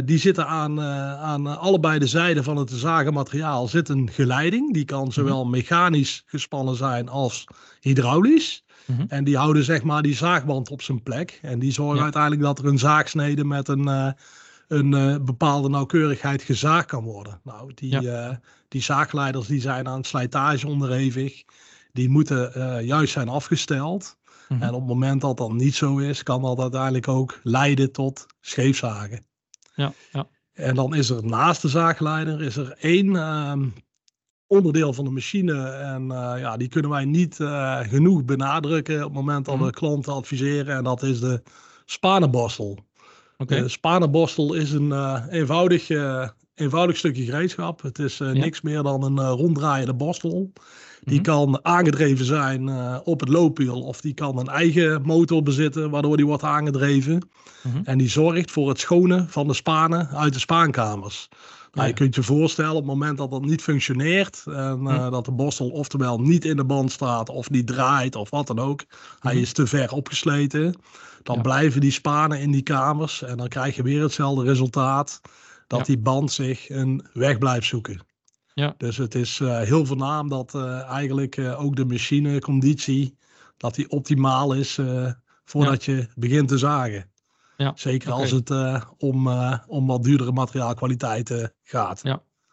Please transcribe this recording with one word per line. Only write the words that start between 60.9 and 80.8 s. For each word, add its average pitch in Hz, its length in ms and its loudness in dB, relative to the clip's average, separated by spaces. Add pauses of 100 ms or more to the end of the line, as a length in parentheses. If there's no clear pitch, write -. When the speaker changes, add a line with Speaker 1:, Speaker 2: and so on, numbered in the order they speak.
Speaker 1:
Nou, - 100 -20 (320)
Speaker 2:
Ja, - 120 -2
Speaker 1:
je 113 60 2
Speaker 2:
ja. 117 40 -2
Speaker 1:
kunt 131 220 2
je 131 80 2
voorstellen 156 480 2
op 160 60 0
het 143 80 -2
moment 139 320 -2
dat 135 140 -6
dat 131 140 -6
niet 151 160 2
functioneert 156 840 0
en, 151 80 -12
eh, 135 220 -4
Speaker 2:
Mhm. 127 360 0
Speaker 1:
dat 123 140 -4
de 127 60 -6
borstel 127 380 -2
oftewel 135 500 -2
niet 156 260 4
in 156 100 0
de 139 100 0
band 135 260 0
staat 117 380 -4
of 131 200 -8
niet 123 180 2
draait 131 480 0
of 104 140 -6
wat 143 180 -4
dan 113 120 -4
ook. 139 240 -4 (360)
Hij 131 140 -2
Speaker 2:
Mhm. 123 80 2
Speaker 1:
is 120 120 -2
te 135 140 2
ver 131 240 0
opgesleten. 143 840 0 (480)
Dan 123 120 -4
Speaker 2:
Ja. 117 60 -2
Speaker 1:
blijven 135 400 2
die 139 100 6
spanen 151 480 0
in 143 120 0
die 139 100 2
kamers 147 640 -2
en 123 140 -8
dan 120 100 -6
krijg 135 280 -4
je 131 80 -4
weer 139 180 2
hetzelfde 139 420 0
resultaat. 131 800 0 (460)
Dat 120 120 -2
Speaker 2:
Ja. - 60 -2
Speaker 1:
die 139 140 2
band 131 320 0
zich 131 380 -6
een 131 440 -2
weg 127 240 0
blijft 123 300 0
zoeken. 104 380 -6 (480)
Speaker 2:
Ja. 147 240 -2
Speaker 1:
Dus 117 200 -6
het 123 180 -6
is, 120 240 -4
eh, 123 200 -2
heel 135 260 2
voornaam 143 440 -4
dat, 131 260 -8
eh, 127 340 -6